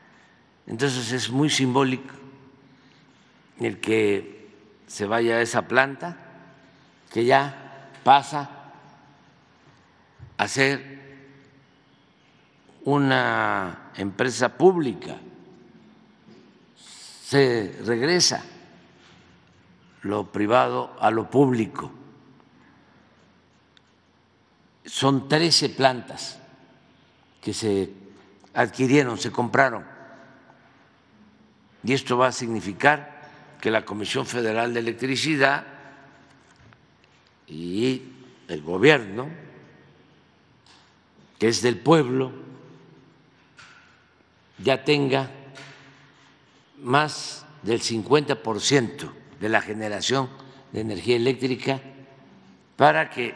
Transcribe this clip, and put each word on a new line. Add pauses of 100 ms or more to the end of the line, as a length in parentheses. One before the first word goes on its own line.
(680)
Entonces,
es
muy
simbólico (1500)
el
que (400)
se
vaya
a
esa
planta, (960)
que
ya (140)
pasa (1900)
a
ser (1900)
una
empresa
pública. (1600)
Se
regresa (1600)
lo
privado
a
lo
público. (3000)
Son
trece
plantas (1040)
que
se (640)
adquirieron,
se
compraron. (2000)
Y
esto
va
a
significar (500)
que
la
Comisión
Federal
de
Electricidad (1800)
y (480)
el
gobierno, (2000)
que
es
del
pueblo, (2250)
ya
tenga (1500)
más (160)
del
cincuenta
por
ciento (260)
de
la
generación (440)
de
energía
eléctrica (960)
para
que